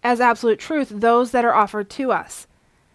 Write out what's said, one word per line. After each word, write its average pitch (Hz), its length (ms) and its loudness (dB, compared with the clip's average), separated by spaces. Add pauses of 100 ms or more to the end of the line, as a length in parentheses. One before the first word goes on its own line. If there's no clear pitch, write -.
as 240 180 0
absolute 233 380 2
truth 302 320 -4
those 233 400 2
that 240 140 0
are 233 100 2
offered 208 360 0
to 262 200 -4
us. - 380 -6 (460)